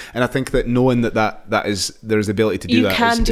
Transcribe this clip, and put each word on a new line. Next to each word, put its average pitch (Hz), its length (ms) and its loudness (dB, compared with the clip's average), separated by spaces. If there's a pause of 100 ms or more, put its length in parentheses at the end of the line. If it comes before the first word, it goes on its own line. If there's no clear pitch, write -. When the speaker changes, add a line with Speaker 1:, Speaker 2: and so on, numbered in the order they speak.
(160)
Speaker 1:
and 123 80 0
I 123 40 2
think 131 240 -4
that 127 160 0
knowing 123 340 2
that, 113 120 -2
that, 107 380 -2
that 107 160 0
is, 101 340 -4
there's 107 260 0
the 110 40 -2
ability 101 280 0
to - 100 -8
do 247 80 4
Speaker 2:
You 254 60 4
Speaker 1:
that - 120 0
Speaker 2:
can 233 180 2
Speaker 1:
is, 233 60 0
is 220 120 2